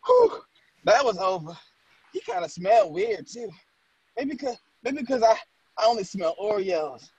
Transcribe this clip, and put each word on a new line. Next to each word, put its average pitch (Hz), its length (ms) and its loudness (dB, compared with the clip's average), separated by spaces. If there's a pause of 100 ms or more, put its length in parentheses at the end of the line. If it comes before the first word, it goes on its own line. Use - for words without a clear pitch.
Whew, 494 380 4 (420)
that 226 200 4
was 220 140 0
over. 185 380 -4 (560)
He 370 80 -6
kinda 359 280 -6
smelled 185 440 2
weird, 185 340 -4
too. 226 240 -12 (680)
Maybe 285 200 -4
cause, 247 200 -6 (260)
maybe 269 220 -6
cause 247 180 -2
I, 220 140 6 (420)
I 214 80 0
only 226 180 2
smell 175 360 -4
Oreos 185 680 -4 (100)